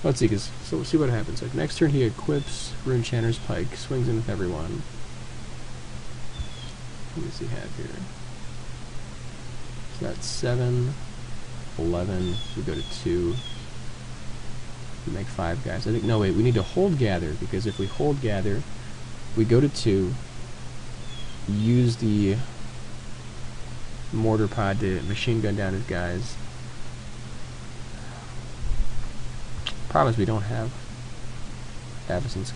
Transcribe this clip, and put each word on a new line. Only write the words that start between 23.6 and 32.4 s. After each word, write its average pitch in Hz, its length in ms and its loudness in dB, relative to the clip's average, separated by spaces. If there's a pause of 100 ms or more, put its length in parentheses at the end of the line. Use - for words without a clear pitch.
Mortar 110 360 4
Pod 98 320 2
to 92 240 2
machine 110 380 2
gun 104 140 2
down 98 180 0
his 98 100 0
guys. 87 500 -2 (3500)
Problem 131 220 6
is 117 60 4
we 98 80 6
don't 110 160 2
have 113 300 -2 (1400)
Avacyn's - 460 -2